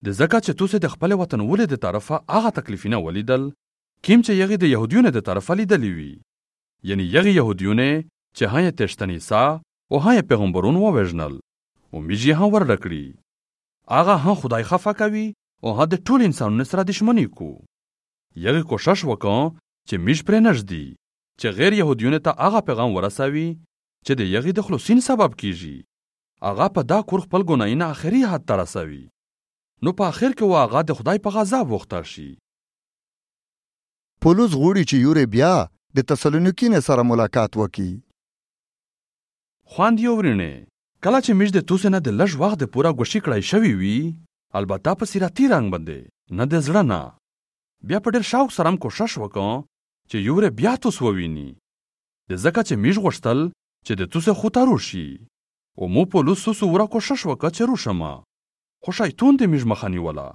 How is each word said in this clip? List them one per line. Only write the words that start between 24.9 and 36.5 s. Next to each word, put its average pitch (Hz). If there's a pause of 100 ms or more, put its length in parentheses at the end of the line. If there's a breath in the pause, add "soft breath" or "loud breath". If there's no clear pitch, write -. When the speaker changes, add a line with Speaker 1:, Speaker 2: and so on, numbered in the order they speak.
Speaker 1:
سبب 208
کیږي. 85 (640)
هغه 101
په 170 (100)
دا 196
کور 180
خپل 185
ګناهونه 143
آخري 196 (100)
حد 151
ته 95
رسوي. 78 (760)
نو 143
په 202
آخر 254
کې 220
و 190
هغه 127
د 160
خدای 170
په 208
غضب 214
وخته 90
شي. 73 (1900)
Speaker 2:
پولس 185
غواړي 170
چې 143
یورې 151
بیا 147 (420)
د 135
تسالونیکین 175